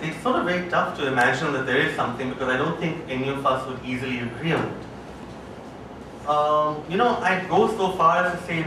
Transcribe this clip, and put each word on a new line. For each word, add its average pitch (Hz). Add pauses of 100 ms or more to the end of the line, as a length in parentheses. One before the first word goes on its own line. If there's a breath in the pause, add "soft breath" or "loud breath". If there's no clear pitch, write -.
it's -
sort 247
of -
very 175
tough -
to 143
imagine 131
that 131
there 135
is -
something, 123
because 127
I 117
don't 156
think -
any 131
of 139
us -
would 127
easily 127
agree 120
on 113
it. -
Um, 151
you 185
know, 240
I'd 180
go 208
so 190
far 170
as 175
to -
say 165